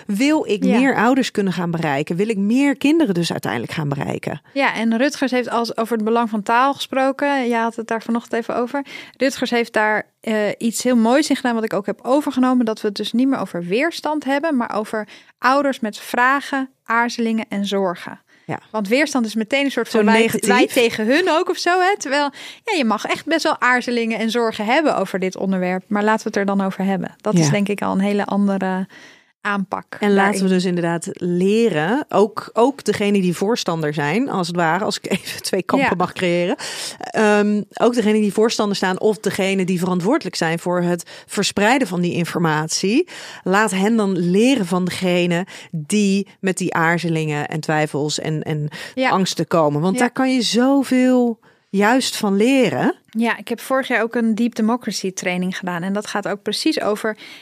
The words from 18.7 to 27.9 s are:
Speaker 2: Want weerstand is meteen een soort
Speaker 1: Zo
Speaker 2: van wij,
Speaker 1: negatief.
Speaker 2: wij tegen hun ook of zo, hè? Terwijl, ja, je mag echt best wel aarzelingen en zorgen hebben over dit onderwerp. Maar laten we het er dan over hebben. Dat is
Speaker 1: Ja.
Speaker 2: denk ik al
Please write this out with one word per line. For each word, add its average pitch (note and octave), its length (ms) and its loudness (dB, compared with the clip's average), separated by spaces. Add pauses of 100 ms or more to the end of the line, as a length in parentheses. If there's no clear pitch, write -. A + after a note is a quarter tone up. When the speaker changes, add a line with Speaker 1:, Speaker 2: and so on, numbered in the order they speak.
Speaker 2:
Want A3 160 -4
weerstand C4 380 2
is G#3+ 100 -4
meteen C4 300 0
een C4 60 0
soort A3+ 180 -2
Speaker 1:
Zo - 80 2
Speaker 2:
van G#3+ 80 6
wij, A3 160 4
Speaker 1:
negatief. A3+ 280 0
Speaker 2:
wij B3 180 4
tegen A#3 380 0
hun E4 240 2
ook F4 200 2
of F4+ 80 -2
zo, F4+ 220 0
hè? F#4+ 180 2
Terwijl, C#4+ 340 -2 (320)
ja, G#4 140 -2
je C4 80 2
mag G#3+ 200 0
echt - 200 -6
best D#4 180 0
wel D#4 180 0
aarzelingen A#3+ 580 0
en A3+ 120 -2
zorgen A3+ 340 -2
hebben C#4 320 2
over F#3+ 220 -2
dit F#3 180 -2
onderwerp. F#3 500 -2
Maar G#3 160 -2
laten G#3+ 200 2
we A3 60 -6
het G#3+ 80 -2
er G3+ 80 0 (100)
dan G3 100 0
over F#3+ 180 -4
hebben. F#3+ 380 -2
Dat G#3 120 -2
is E3 120 4
Speaker 1:
Ja. C#3+ 60 2
Speaker 2:
denk G3+ 180 0
ik G3+ 120 -4
al G3 100 -2